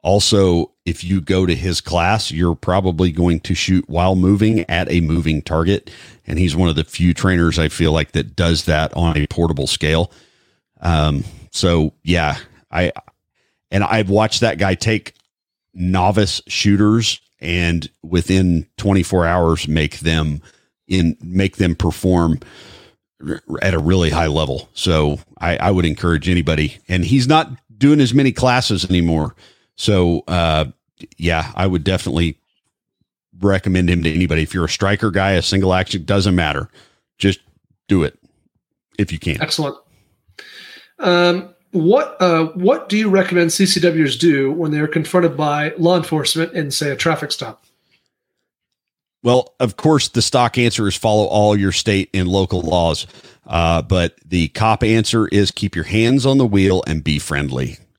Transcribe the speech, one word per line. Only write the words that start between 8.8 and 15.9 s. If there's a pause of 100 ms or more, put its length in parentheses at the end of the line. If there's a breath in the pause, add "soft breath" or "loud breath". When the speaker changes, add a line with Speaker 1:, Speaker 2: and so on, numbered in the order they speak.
Speaker 1:
on
a
portable
scale. (720 soft breath)
Um, (260 loud breath)
so (100)
yeah, (320 loud breath)
I, (760)
and
I've
watched
that
guy
take (600)
novice